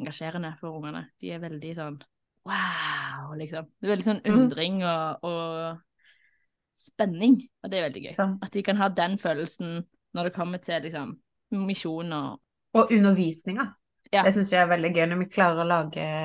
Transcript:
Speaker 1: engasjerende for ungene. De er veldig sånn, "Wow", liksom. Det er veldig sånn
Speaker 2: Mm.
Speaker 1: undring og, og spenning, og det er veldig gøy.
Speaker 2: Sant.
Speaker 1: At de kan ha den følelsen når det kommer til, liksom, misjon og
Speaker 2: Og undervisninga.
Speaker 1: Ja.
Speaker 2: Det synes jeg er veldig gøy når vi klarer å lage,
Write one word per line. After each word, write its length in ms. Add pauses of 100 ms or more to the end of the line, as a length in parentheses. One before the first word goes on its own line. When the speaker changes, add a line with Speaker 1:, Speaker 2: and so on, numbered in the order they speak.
Speaker 1:
engasjerende 580
for 200
ungene. 280 (120)
De 120
er 80
veldig 360
sånn, 260 (440)
"Wow", 920
liksom. 300 (140)
Det 80
er 60
veldig 80
sånn 200
Speaker 2:
Mm. 160
Speaker 1:
undring 440
og, 400
og 560 (920)
spenning, 760 (140)
og 80
det 80
er 100
veldig 160
gøy. 80
Speaker 2:
Sant. 300
Speaker 1:
At 80
de 120
kan 140
ha 120
den 280
følelsen 680 (300)
når 80
det 100
kommer 280
til, 200
liksom, 360 (340)
misjon 640
og 260 (360)
Speaker 2:
Og 160
undervisninga. 800 (400)
Speaker 1:
Ja. 100
Speaker 2:
Det 120
synes 160
jeg 100
er 60
veldig 280
gøy 140
når 100
vi 60
klarer 380
å 40
lage, 360 (220)